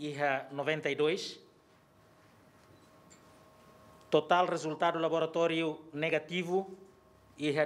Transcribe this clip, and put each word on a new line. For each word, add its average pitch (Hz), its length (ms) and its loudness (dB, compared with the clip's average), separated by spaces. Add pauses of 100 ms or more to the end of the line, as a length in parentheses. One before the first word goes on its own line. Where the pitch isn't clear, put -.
e 147 160 -6 (340)
noventa 147 400 -2
e 139 60 -2
dois. 151 420 0 (2750)
Total 160 360 4
resultado 165 520 0
laboratório 160 960 0
negativo, 170 840 -2 (600)
e 143 160 0 (140)